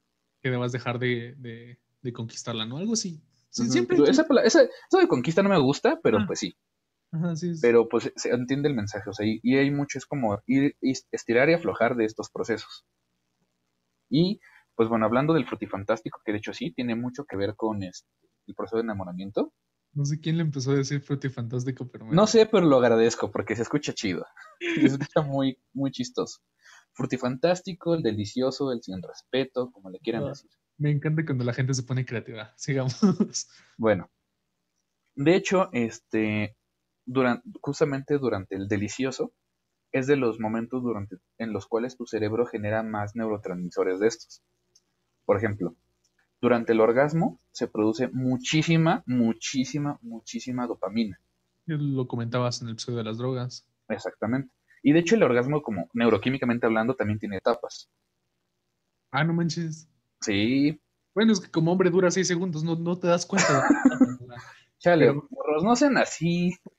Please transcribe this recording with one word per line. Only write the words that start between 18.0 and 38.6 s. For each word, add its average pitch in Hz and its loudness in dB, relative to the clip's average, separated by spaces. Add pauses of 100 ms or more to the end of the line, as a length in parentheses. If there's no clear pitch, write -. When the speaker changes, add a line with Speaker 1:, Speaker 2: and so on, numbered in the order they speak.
Speaker 2:
el 98 -16
proceso 104 -6
de 113 0
enamoramiento. 101 -6 (400)
Speaker 1:
No 143 -2
sé 151 -4
quién 160 -2
le 170 0
empezó 139 -2
a 139 4
decir 139 -2
frutifantástico, 127 -6
pero - -18
me 117 -4
Speaker 2:
No 208 6
sé, 220 6
pero 202 4
lo 143 8
agradezco, 117 4
porque 104 -2
se 117 -4
escucha 147 -4
chido. - -4 (360)
<laughs> - -
Se 339 2
escucha 139 0
muy, 135 -2 (140)
muy 135 -4
chistoso. - -8 (540)
Frutifantástico, 135 -4
el 165 -4
delicioso, 123 -2
el 117 -6
sin 92 -12
respeto, 127 -6
como - -18
le 92 -16
quieran 113 -4
Speaker 1:
Ah, 139 -6
Speaker 2:
decir. - -16 (260)
Speaker 1:
me 147 -2
encanta 156 -2
cuando 135 -4
la 120 -2
gente 131 -2
se 123 -6
pone 127 -4
creativa. 113 -10
<laughs> - -20
Sigamos. 139 0 (280)
Speaker 2:
Bueno. 104 0 (1040)
De 147 4
hecho, 190 2
este, 110 -2 (500)
duran-, 127 0 (180)
justamente 143 -2
durante 104 -4
el 98 -6